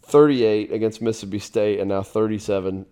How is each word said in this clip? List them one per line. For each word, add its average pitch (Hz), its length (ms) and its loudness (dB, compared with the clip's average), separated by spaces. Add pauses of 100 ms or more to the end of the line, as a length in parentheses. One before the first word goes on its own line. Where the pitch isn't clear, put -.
thirty-eight 123 680 4
against 110 300 -2
Mississippi 104 380 -4
State, 104 400 0
and 98 80 -2
now 98 140 0
thirty-seven 98 880 -4